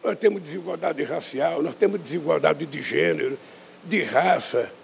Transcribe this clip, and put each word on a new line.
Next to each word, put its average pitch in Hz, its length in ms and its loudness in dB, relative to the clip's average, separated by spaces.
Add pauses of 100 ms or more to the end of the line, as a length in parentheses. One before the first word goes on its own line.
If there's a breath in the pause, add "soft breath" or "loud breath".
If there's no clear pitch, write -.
Nós 214 160 -2
temos 202 240 2
desigualdade 165 600 -4
racial, 156 600 -2
nós 165 120 -2
temos 202 260 2
desigualdade 156 640 0
de 143 160 -8
gênero, 87 580 0 (460 loud breath)
de 180 180 0
raça 135 720 2 (120)